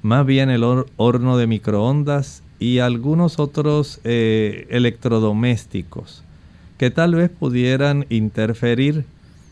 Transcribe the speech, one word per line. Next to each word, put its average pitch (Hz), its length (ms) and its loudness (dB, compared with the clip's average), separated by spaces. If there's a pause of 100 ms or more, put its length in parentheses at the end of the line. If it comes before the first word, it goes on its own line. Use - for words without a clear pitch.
Más 123 240 2
bien 135 240 2
el 120 140 2
hor-, 127 240 0 (100)
horno 123 400 2
de 117 100 2
microondas 127 960 -2 (160)
y 123 200 0
algunos 135 600 0
otros, 151 640 -2
eh, 110 680 0
electrodomésticos 113 1500 -2 (540)
que 123 140 0
tal 170 240 2
vez 175 140 2
pudieran 135 800 0
interferir, 117 960 -2 (460)